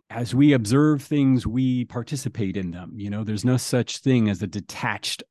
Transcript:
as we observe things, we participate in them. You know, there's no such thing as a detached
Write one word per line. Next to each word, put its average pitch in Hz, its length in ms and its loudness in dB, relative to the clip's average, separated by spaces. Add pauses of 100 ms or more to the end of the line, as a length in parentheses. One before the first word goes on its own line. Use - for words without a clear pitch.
(120)
as 117 240 -6
we 143 180 8
observe 135 480 4
things, 135 460 2
we 123 380 -2
participate 113 720 -6
in 92 120 -4
them. 87 260 -12
You 101 140 -8
know, 104 140 -6
there's 107 220 -4
no 127 120 4
such - 420 -2
thing 120 300 4
as 95 140 -2
a 101 40 -4
detached - 840 -6